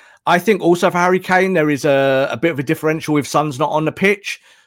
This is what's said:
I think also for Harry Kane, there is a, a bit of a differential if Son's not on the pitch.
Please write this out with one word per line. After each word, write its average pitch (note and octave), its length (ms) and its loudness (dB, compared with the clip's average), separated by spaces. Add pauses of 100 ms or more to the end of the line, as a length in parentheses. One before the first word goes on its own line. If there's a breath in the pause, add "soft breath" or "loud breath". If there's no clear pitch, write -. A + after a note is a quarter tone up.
(260 loud breath)
I F3 140 2
think F#3 220 0
also F3 300 2
for E3+ 60 -4
Harry F3+ 220 2
Kane, F#3 340 0
there D3+ 160 2
is D3 160 -2
a, C3+ 440 2
a A#2+ 80 -6
bit E3+ 140 0
of C#3 80 -6
a C#3+ 40 -6
differential D#3 540 -2
if C#3 100 -2
Son's D3 300 -2
not D3+ 140 -2
on D#3 140 -2
the D3+ 60 -2
pitch. - 500 -4 (260 soft breath)